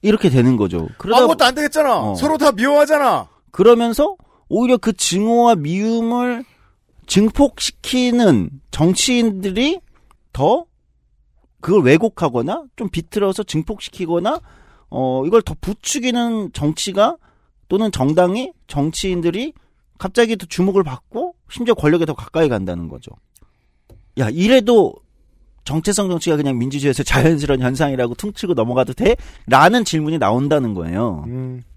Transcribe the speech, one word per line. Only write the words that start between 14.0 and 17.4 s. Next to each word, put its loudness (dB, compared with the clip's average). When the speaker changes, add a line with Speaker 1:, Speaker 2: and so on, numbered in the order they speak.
Speaker 1:
어, -4
이걸 2
더 -8
부추기는 -4
정치가 -2